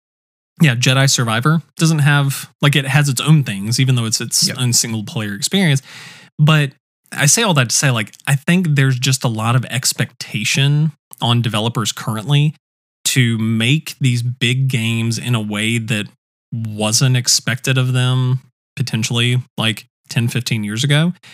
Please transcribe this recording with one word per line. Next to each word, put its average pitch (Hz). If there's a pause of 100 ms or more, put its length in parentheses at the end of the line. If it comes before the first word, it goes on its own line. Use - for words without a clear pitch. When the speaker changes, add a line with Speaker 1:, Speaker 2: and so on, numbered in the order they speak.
(600)
Speaker 1:
yeah, 139
Jedi 131
Survivor 123 (160)
doesn't 160
have, 143 (120)
like, 143
it 135
has 143
its 123
own 151
things, 107
even 131
though 117
it's 110
its -
Speaker 2:
Yeah. 98
Speaker 1:
own 123
single 113
player 104
experience. 147 (560)
But 151 (400)
I -
say 226
all 202
that 123
to -
say, 147
like, 110 (140)
I 143
think 175
there's 135
just 127
a 123
lot 113
of 123
expectation 139 (300)
on 120
developers 110
currently 143 (500)
to 117
make 113
these 120
big 123
games 113
in 120
a 110
way 107
that 110 (440)
wasn't 110
expected 123
of 127
them 127 (360)
potentially, 120 (160)
like, 110 (240)
ten, 117
fifteen 117
years 107
ago. 151 (200)